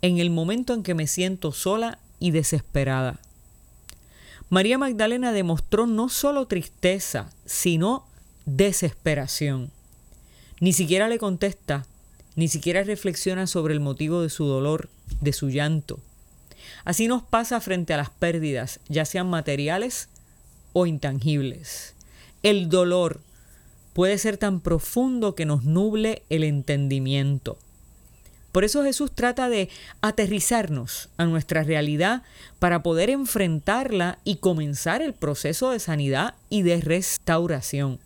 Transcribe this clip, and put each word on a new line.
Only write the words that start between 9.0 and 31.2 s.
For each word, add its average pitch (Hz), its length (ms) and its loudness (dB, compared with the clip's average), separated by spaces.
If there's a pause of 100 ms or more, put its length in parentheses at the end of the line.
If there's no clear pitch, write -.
Ni 180 140 4
siquiera 185 340 2
le 233 100 0
contesta, 185 680 -2 (500)
ni 160 140 2
siquiera 170 340 0
reflexiona 190 640 -2
sobre 160 260 0
el 151 60 0
motivo 151 420 -2
de 160 80 0
su - 140 -4
dolor, 143 460 0 (320)
de 143 100 2
su 139 180 -2
llanto. 147 520 -2 (840)
Así 214 240 0
nos 240 160 0
pasa 233 380 0
frente 180 320 -2
a 151 40 0
las 143 120 -2
pérdidas, 156 800 -2
ya 156 160 0
sean 185 240 -2
materiales 160 800 -2 (640)
o 180 120 4
intangibles. 143 1080 -2 (460)
El 202 260 4
dolor 180 540 2 (720)
puede 190 240 2
ser 214 180 0
tan 196 240 0
profundo 220 760 0
que 160 120 -4
nos 147 180 2
nuble 214 640 2
el 156 140 2
entendimiento. 139 1120 0 (960)
Por 190 140 4
eso 285 180 2
Jesús 277 320 0
trata 247 340 0
de 202 200 0 (320)
aterrizarnos 202 1160 0
a 170 80 2